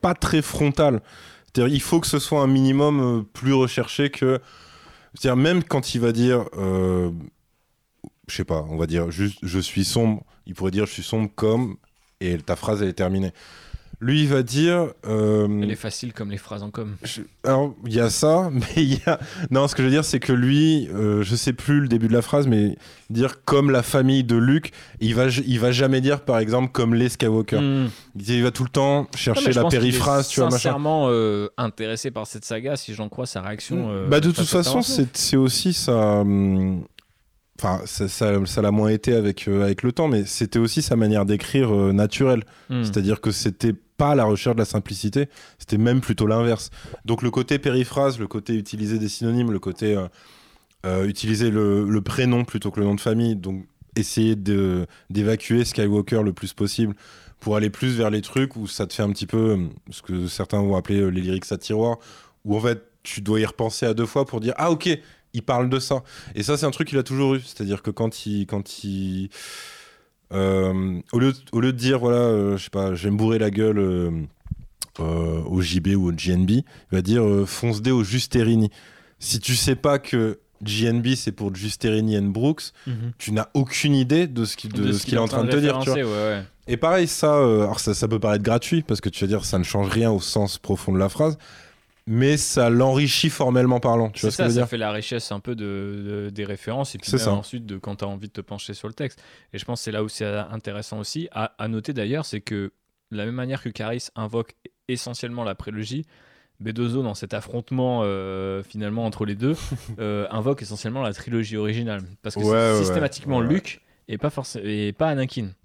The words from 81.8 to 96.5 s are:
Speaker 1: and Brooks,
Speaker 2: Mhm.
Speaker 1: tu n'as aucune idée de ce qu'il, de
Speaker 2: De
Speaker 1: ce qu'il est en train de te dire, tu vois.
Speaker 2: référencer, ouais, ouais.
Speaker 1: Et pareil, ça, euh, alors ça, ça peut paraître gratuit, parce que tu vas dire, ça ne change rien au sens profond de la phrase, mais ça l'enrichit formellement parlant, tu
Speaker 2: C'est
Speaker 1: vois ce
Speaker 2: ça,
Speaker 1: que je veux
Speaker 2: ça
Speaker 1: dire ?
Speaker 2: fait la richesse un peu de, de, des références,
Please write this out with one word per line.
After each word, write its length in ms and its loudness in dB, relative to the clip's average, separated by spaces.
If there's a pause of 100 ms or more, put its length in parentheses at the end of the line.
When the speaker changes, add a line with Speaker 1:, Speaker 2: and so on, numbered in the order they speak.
Speaker 1:
and 100 2
Brooks, 460 -2 (120)
Speaker 2:
Mhm. 320 -8
Speaker 1:
tu 140 -8
n'as 220 -2
aucune 420 2
idée 320 2
de 180 -2
ce 100 -6
qu'il, 160 -12
de 120 -2
Speaker 2:
De 80 2
Speaker 1:
ce 140 0
qu'il 100 -2
est 40 2
en 80 0
train 160 -2
de 80 0
te 60 2
dire, 220 2
tu 60 -2
vois. 100 2
Speaker 2:
référencer, 80 0
ouais, 340 -2
ouais. 60 -8 (240)
Speaker 1:
Et 100 -2
pareil, 300 2
ça, 300 2
euh, 260 6
alors 160 0
ça, 160 0
ça 120 -2
peut 120 0
paraître 240 2
gratuit, 400 2
parce 180 -2
que 80 -2
tu 140 -6
vas 40 0
dire, 180 0
ça 120 -2
ne 60 2
change 260 0
rien 220 2
au 80 2
sens 400 -2
profond 340 -2
de 60 2
la 100 2
phrase, 280 0 (720)
mais 300 4
ça 320 2
l'enrichit 600 4
formellement 500 2
parlant, 300 2
tu 100 -14
Speaker 2:
C'est 80 0
Speaker 1:
vois 40 0
ce 60 -6
Speaker 2:
ça, 60 0
Speaker 1:
que 60 2
je 40 2
veux 20 2
Speaker 2:
ça 60 2
Speaker 1:
dire ? 80 -2
Speaker 2:
fait 80 -6
la 140 -4
richesse 400 -6
un 80 -6
peu 160 -8
de, 720 -8
de, 40 -8
des 160 -8
références, 500 -6